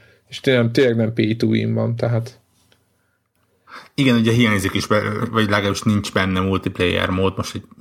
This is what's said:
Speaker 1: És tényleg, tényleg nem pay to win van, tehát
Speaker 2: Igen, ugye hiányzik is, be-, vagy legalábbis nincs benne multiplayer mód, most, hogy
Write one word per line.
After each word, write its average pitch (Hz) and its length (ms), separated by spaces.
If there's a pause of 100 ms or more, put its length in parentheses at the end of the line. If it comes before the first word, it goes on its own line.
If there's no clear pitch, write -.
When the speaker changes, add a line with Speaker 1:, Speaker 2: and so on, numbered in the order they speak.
(280)
Speaker 1:
És - 120
tényleg, 123 300
tényleg 120 260
nem 113 160
pay 110 240
to 113 100
win 110 280
van, 117 220
tehát 117 440 (1500)
Speaker 2:
Igen, 131 220
ugye 113 160
hiányzik 107 420
is, 95 120
be-, 104 160 (280)
vagy 110 200
legalábbis 101 320
nincs 104 300
benne 95 280
multiplayer 92 680
mód, 92 280
most, - 160
hogy 95 100 (180)